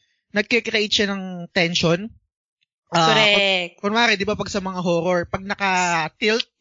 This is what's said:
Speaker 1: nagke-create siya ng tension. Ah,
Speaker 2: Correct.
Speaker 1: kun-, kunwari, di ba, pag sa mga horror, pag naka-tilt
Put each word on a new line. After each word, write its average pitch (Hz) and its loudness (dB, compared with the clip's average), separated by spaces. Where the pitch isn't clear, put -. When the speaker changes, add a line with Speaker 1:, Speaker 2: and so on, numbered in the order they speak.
Speaker 1:
nagke-create 214 0
siya 208 2
ng 185 -10
tension. 175 0
Ah, 170 4
Speaker 2:
Correct. 214 4
Speaker 1:
kun-, 202 -4
kunwari, 226 2
di 190 -4
ba, 202 -4
pag 202 -6
sa 190 -6
mga 185 -6
horror, 175 0
pag 190 -8
naka-tilt 190 -2